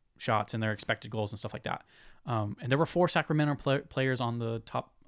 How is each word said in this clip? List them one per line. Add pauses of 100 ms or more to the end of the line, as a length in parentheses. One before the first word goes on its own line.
(180)
shots
and
their
expected
goals
and
stuff
like
that. (420)
Um,
and
there
were
four
Sacramento
pla-,
players
on
the
top, (160)